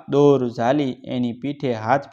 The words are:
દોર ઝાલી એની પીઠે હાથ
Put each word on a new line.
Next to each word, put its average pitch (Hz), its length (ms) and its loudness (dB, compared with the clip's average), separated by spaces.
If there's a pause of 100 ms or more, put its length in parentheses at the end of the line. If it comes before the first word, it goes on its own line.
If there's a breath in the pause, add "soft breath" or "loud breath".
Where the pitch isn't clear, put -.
દોર 139 400 4
ઝાલી 127 560 -2
એની 123 280 -4
પીઠે 135 400 -6
હાથ 113 400 0